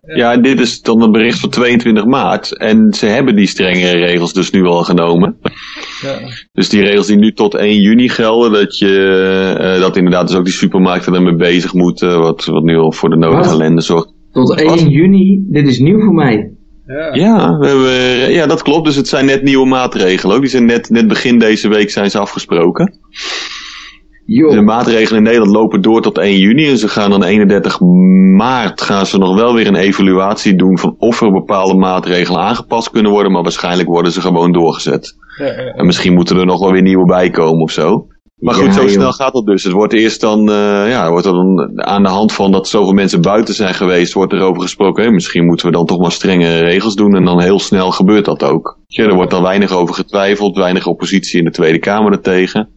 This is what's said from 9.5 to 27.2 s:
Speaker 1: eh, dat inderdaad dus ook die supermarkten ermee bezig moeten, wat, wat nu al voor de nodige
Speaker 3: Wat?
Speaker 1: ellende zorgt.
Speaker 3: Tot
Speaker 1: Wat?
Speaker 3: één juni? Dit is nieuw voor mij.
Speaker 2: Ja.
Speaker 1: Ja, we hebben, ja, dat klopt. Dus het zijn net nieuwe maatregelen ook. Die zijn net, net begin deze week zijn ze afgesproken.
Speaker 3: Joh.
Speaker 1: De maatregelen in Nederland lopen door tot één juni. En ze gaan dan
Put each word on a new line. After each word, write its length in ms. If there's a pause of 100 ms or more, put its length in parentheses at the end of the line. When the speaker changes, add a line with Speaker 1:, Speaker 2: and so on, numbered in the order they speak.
Speaker 1:
eh, 200
dat 180
inderdaad 300
dus 100
ook 80
die 80
supermarkten 600
ermee 220
bezig 380
moeten, 460
wat, 260
wat 180
nu 140
al 140
voor 180
de 80
nodige 240
Speaker 3:
Wat? 100
Speaker 1:
ellende 300
zorgt. 320 (180)
Speaker 3:
Tot 160
Speaker 1:
Wat? 140
Speaker 3:
één 280
juni? 600
Dit 180
is 120
nieuw 200
voor 140
mij. 380 (340)
Speaker 2:
Ja. 300
Speaker 1:
Ja, 420
we 100
hebben, 680
ja, 120
dat 160
klopt. 240
Dus 100
het 120
zijn 180
net 180
nieuwe 240
maatregelen 680
ook. 60
Die 100
zijn 140
net, 240
net 180
begin 320
deze 300
week 200
zijn 200
ze 100
afgesproken. 800 (1300)
Speaker 3:
Joh. 260
Speaker 1:
De 100
maatregelen 560
in 60
Nederland 280
lopen 300
door 200
tot 160
één 200
juni. 300
En 100
ze 100
gaan 220
dan 140